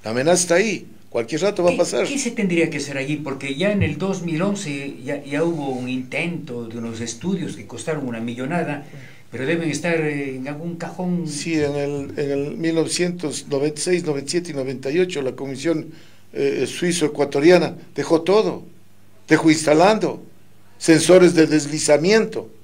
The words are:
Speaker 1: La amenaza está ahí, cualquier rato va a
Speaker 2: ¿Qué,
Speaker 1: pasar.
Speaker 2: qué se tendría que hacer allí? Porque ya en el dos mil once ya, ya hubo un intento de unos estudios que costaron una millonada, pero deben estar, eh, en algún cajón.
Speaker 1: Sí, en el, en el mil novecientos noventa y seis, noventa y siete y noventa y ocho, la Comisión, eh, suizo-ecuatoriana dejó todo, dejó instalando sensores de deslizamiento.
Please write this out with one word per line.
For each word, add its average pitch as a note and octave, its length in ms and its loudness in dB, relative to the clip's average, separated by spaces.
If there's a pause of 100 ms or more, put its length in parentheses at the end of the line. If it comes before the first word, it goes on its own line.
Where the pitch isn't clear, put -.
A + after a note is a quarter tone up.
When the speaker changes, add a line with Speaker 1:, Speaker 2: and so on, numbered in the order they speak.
Speaker 1:
La A2 80 -6
amenaza D3 300 4
está E3+ 140 2
ahí, F#3+ 320 0 (220)
cualquier A#2 320 -4
rato G3 220 0
va F3 60 6
a F3 40 2
Speaker 2:
¿Qué, - 40 -2
Speaker 1:
pasar. F3 280 0
Speaker 2:
qué C#4+ 120 -4
se A#3+ 140 -4
tendría E3+ 380 0
que D3+ 80 -6
hacer C#3 200 -6
allí? D3 180 -4
Porque C#3 400 -8
ya F#3 160 0
en G3+ 100 0
el D3+ 160 0
dos F#3 260 -4
mil E3 180 -4
once D3 600 -4
ya, C#3 220 -8
ya C#3+ 200 -2
hubo D#3+ 260 -2
un B2 180 -6
intento B2+ 800 -6
de A2+ 120 -10
unos A2+ 200 -8
estudios D3 560 -6
que A2+ 100 -16
costaron C#3 400 -6
una A#2 140 -8
millonada, C#3+ 680 -6 (460)
pero A#2+ 140 -6
deben D#3+ 240 -2
estar, E3 320 -2
eh, C#3+ 340 -4
en C3 140 -8
algún D#3+ 260 -8
cajón. F3 540 -4
Speaker 1:
Sí, E3 240 -4
en D3 220 2
el, C#3+ 420 -4
en C#3+ 140 -2
el C#3+ 260 -4
mil E3 180 -2
novecientos E3 720 -2
noventa D3 320 -2
y - 40 -6
seis, F3+ 200 2
noventa C#3 240 -2
y - 40 -8
siete F3 200 -4
y - 20 -8
noventa C3+ 380 -6
y D#3+ 80 0
ocho, F3+ 220 0
la B2+ 100 -2
Comisión, C#3 600 -4 (420)
eh, C#3 340 0
suizo-ecuatoriana D#3 1080 2 (180)
dejó D#3 280 2
todo, F#3 420 2 (640)
dejó D#3+ 200 6
instalando D#3 720 4 (560)
sensores E3+ 580 8
de D#3+ 120 8
deslizamiento. D3+ 1000 2 (140)